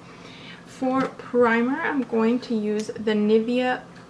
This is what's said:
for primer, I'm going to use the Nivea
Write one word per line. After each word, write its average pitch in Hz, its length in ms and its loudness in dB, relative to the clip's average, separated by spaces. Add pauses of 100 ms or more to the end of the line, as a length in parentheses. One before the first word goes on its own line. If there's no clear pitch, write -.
(640)
for 262 360 -2
primer, 240 760 2
I'm 294 240 -2
going 226 380 2
to 240 140 -4
use 214 320 -2
the 214 260 -2
Nivea 226 680 2 (260)